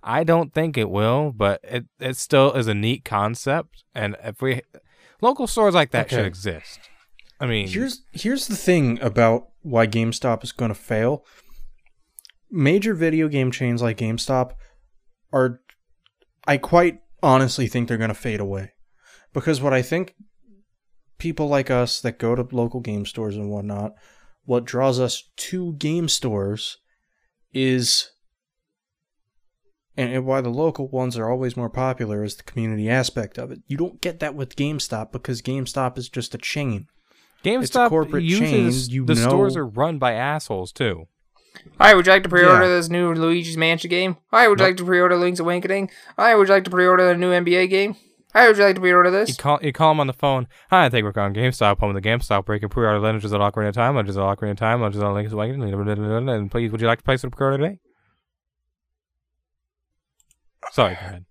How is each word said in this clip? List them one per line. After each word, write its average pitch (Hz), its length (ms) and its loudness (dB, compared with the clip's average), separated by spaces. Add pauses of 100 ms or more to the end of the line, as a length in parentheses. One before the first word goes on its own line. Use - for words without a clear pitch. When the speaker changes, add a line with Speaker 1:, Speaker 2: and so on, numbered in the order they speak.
Speaker 1:
I 135 200 -2
don't 165 300 0
think 156 240 -2
it 107 140 -2
will, 120 440 0
but 101 280 0
it, 123 220 -8 (140)
it 131 180 -6
still 139 360 4
is 123 140 -2
a 107 80 -2
neat 113 280 -2
concept. 117 800 -4 (120)
And 104 280 -6
if 110 180 -12
we, 131 200 -2 (600)
local 262 260 0
stores 208 260 2
like 160 180 2
that 117 200 -2
should 123 80 -2
Speaker 2:
Okay. 101 80 -2
Speaker 1:
exist. 90 520 -10 (600)
I 131 80 -6
mean, 107 200 -2
Speaker 2:
Here's, 240 440 -6
here's 247 360 -4
the 208 100 -6
thing 139 440 0
about 113 460 2 (140)
why 113 260 2
GameStop 113 560 -2
is - 80 -12
gonna 113 240 -4
fail. 120 500 -4 (1300)
Major 190 420 2
video 160 340 0
game 135 240 0
chains 120 300 -4
like 117 160 -2
GameStop 123 540 -4 (840)
are, 127 280 0 (840)
I 143 100 2
quite 170 420 2 (220)
honestly 131 460 4
think 120 200 -4
they're 117 100 -4
gonna 110 160 -2
fade 107 260 -8
away. 98 320 -8 (640)
Because 139 280 -2
what 139 120 0
I 127 80 2
think 170 340 -6 (1000)
people 156 320 -4
like 139 200 0
us 123 320 0
that 117 160 -6
go 117 160 0
to 123 220 -4
local 120 240 -2
game 104 260 -6
stores 107 300 -8
and 101 140 -8
whatnot, 104 440 -8 (520)
what 120 200 -2
draws 127 360 -2
us - 340 -4
to 180 380 -8
game 156 340 -4
stores 104 680 -4 (760)
is, 131 580 -2 (1900)
and, 127 160 -4
and 131 120 -4
why 131 160 0
the 123 80 -4
local 143 400 -4
ones 127 280 -4
are 110 120 -4
always 127 280 -4
more 120 120 -6
popular 123 540 -4
is 104 140 -8
the - 60 -20
community 110 460 -4
aspect 123 480 -2
of 127 140 -12
it. - 160 -16
You 139 100 -6
don't 175 240 -6
get 170 200 -8
that 147 140 -6
with 135 200 -10
GameStop 139 560 -6
because 120 300 -10
GameStop 131 560 -6
is 123 120 -12
just - 240 -10
a 123 40 -12
chain. 127 500 -6 (560)
Speaker 1:
GameStop 240 200 -2
Speaker 2:
It's - 120 -6
a 240 140 4
corporate 160 340 0
Speaker 1:
uses, 131 640 2
Speaker 2:
chain, 120 80 -8
you 131 100 -2
Speaker 1:
the - 120 4
stores 135 380 2
Speaker 2:
know. 165 60 -4
Speaker 1:
are 131 60 -6
run 143 320 -2
by 123 140 0
assholes 113 580 -4
too. 87 360 -4 (720)
Speaker 3:
Hi, 214 140 10
would 180 120 6
you 190 80 6
like 190 100 6
to 185 60 -4
pre-order 180 340 8
Speaker 2:
Yeah. 180 120 4
Speaker 3:
this 165 140 0
new 175 240 0
Luigi's 165 440 -2
Mansion 165 320 0
game? 180 280 0 (140)
Hi, 233 160 6
would 202 120 4
you 190 40 6
Speaker 1:
Nope. 190 80 6
Speaker 3:
like 180 60 -4
to 180 80 -6
pre-order 180 320 4
Link's 175 220 0
Awakening? 185 500 -2 (280)
Hi, 226 180 6
would 196 120 6
you 196 60 6
like 190 120 4
to 180 40 -8
pre-order 180 380 4
the 175 100 4
new 180 140 0
N 180 120 2
B 175 120 2
A 185 120 2
game? 196 280 0 (380)
Hi, 233 140 8
would 214 100 8
you 202 60 6
like 196 120 6
to 190 60 -6
pre-order 180 280 6
this? 196 200 0
Speaker 1:
You 127 60 -4
call, 147 260 0
you 147 120 -4
call 160 180 4
'em 156 80 2
on 143 80 0
the 131 60 -4
phone. 135 340 -2 (220)
"Hi, 180 200 6
thank 117 140 0
you 104 60 -2
for 95 40 -8
calling 101 200 -2
GameStop, 107 460 2
home 101 160 -2
of 98 60 -4
the 104 60 -4
GameStop, 107 400 0
where 107 80 -2
you 104 40 -4
can 104 100 -6
pre-order 107 300 0
Legend 107 240 -2
of 104 60 -6
Zelda 101 220 0
Ocarina 104 180 -2
of 101 60 -6
Time, 123 200 0
Legend 101 140 -2
of 98 60 -6
Zelda 98 200 0
Ocarina 104 160 -6
of 98 60 -6
Time, 117 240 0
Legend 104 140 -2
of 104 60 -4
Zelda 101 140 0
Link's 107 180 -4
Awakening, 107 960 -4
and 104 220 -4
please, 117 200 -2
would 110 100 -6
you 117 60 0
like 117 120 2
to - 60 -20
place 135 180 0
a 127 60 -8
pre-order 135 280 -2
today?" 175 220 -4 (3000)
Sorry, 101 240 0
go - 40 -16
ahead. 92 320 -14